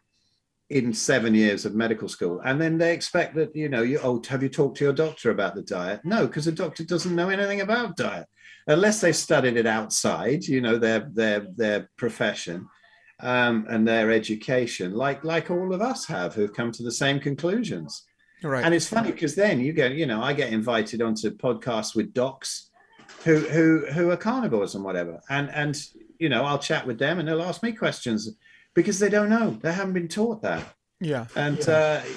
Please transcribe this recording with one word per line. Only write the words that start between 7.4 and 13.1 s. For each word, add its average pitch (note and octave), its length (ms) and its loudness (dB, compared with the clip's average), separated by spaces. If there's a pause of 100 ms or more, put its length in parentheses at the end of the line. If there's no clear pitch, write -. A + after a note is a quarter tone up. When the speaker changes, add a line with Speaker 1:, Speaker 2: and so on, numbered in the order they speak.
Speaker 1:
about G#3+ 360 -2
diet G2+ 300 -4 (400)
unless G3 340 4
they've E3 140 4
studied B2+ 420 2
it A2+ 80 4
outside, A2 800 0
you C3 160 0
know, A#2 160 2
their, A2+ 360 2
their, G#2 420 0
their G#2 420 0
profession, G#2 720 -4 (520)